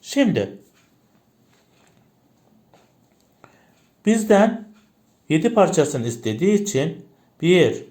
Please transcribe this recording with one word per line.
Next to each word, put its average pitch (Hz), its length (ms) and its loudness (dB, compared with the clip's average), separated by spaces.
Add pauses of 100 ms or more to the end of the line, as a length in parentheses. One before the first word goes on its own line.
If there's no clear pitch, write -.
Şimdi 156 560 -2 (3500)
bizden 220 640 2 (600)
yedi 160 260 0
parçasını 156 520 0
istediği 156 560 -2
için - 440 -6 (360)
bir 160 480 2